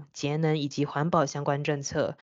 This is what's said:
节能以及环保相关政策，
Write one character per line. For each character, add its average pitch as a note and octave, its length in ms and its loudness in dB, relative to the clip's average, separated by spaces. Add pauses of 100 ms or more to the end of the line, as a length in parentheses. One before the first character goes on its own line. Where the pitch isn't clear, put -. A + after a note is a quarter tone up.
(140)
节 C#3+ 240 -2
能 D#3 200 2
以 D3 100 0
及 C#3 180 -2
环 D3 260 0
保 D#3 160 4
相 C#3+ 160 -6
关 C#3+ 200 0
政 C#3+ 200 -2
策， C#3 420 -2